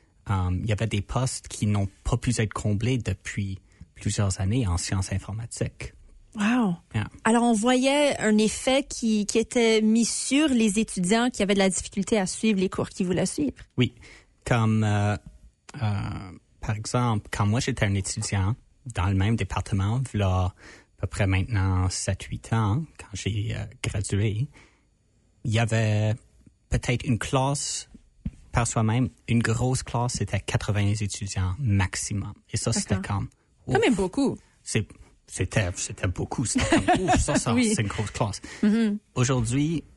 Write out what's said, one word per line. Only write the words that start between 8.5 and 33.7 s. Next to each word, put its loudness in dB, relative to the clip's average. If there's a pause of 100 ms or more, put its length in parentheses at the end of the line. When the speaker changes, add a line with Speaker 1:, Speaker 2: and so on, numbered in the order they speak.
Speaker 2:
qui, 0
qui 0
était 4
mis 4
sur 2
les 4
étudiants 2
qui -2
avaient 2
de 4
la 4
difficulté -2
à 2
suivre 0
les 2
cours -4
qu'ils -2
voulaient 0
suivre. -2 (260)
Speaker 1:
Oui. 2 (520)
Comme, 4
euh, 2 (640)
euh, -4 (300)
par -4
exemple, -2
quand 0
moi 2
j'étais -2
un 2
étudiant -2 (380)
dans -2
le 2
même 2
département, -2 (120)
v'là 2
à -4 (460)
peu -2
près -2
maintenant 2
sept, -4
huit -10
ans, 2 (160)
quand -20
j'ai, -4
euh, -6 (180)
gradué, -2 (960)
il -2
y 2
avait 2 (560)
peut-être 0
une 2
classe -2 (640)
par 2
soi-même, 2 (200)
une 2
grosse 0
classe, -4
c'était -4
quatre-vingts 0
étudiants -4
maximum. -2 (200)
Et -2
ça, -2
c'était -2
Speaker 2:
D'accord. -2
Speaker 1:
comme, -6 (380)
Speaker 2:
Quand -4